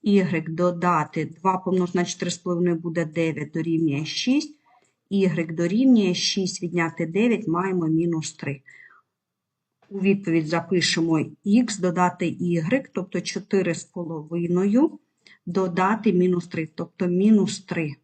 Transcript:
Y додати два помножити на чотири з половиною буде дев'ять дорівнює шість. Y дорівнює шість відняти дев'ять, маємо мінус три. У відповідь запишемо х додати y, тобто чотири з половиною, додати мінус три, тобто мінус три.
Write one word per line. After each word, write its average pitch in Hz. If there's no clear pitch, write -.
Y 175
додати 170
два 185
помножити 180
на 175
чотири 175
з -
половиною 175
буде 165
дев'ять 156
дорівнює 160
шість. -
Y 170
дорівнює 202
шість -
відняти 170
дев'ять, 202
маємо 185
мінус 160
три. -
У 196
відповідь 170
запишемо 165
х 214
додати 180
y, 175
тобто 180
чотири 180
з -
половиною, 175
додати 185
мінус 180
три, 160
тобто 170
мінус 190
три. 156